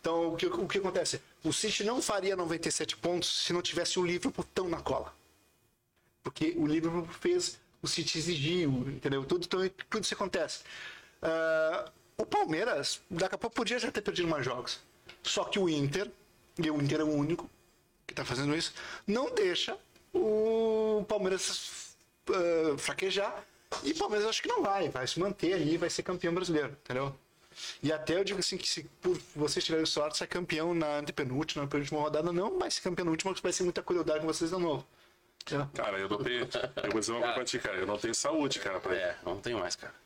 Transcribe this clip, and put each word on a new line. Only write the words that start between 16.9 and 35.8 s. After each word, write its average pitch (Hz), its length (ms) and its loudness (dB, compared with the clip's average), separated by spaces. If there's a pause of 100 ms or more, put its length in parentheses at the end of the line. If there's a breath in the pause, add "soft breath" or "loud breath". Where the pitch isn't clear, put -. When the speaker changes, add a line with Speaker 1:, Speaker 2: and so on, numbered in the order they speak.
Speaker 1:
é 156 40 4
o 151 100 2
único 151 360 0 (560)
que - 80 -14
tá 143 100 -6
fazendo 143 320 0
isso, 165 180 -2 (320 loud breath)
não 240 280 0
deixa 349 440 2 (360)
o 220 920 4
Palmeiras, - 880 -2 (340)
ah, 165 480 4
fraquejar. 190 680 -2 (400)
E 294 80 0
o 320 60 0
Palmeiras 220 300 2
acho 220 140 0
que - 80 -4
não 453 140 2
vai, 196 260 2
vai 131 180 -4
se - 120 -2
manter 190 340 0
ali, 165 240 2
vai 165 120 0
ser - 140 -4
campeão 175 300 0
brasileiro, 160 500 0
entendeu? 135 320 -2 (680 loud breath)
E 147 100 2
até 156 240 0
eu 196 80 4
digo 190 160 0
assim: 185 180 -2
que - 120 -4
se 151 140 -4 (180)
por 180 160 2 (180)
vocês 151 300 0
tiverem 160 200 4
sorte, 151 320 0
sai 175 100 -2
campeão 175 480 0
na 151 240 2
antepenúltima, 147 640 -2
na 143 60 -4
penúltima 147 300 0
rodada, 151 320 2
não 220 280 0
vai 349 100 -2
ser - 120 -4
campeão 180 240 -2
na 160 60 2
última, 160 200 0
porque 175 120 -4
vai 180 100 2
ser 185 100 0
muita 180 180 0
crueldade 160 400 2
com 160 60 0
vocês 160 240 0
de 190 60 0
novo. 156 280 0 (560 soft breath)
Entendeu? 143 320 -2
Speaker 2:
Cara, 104 240 -2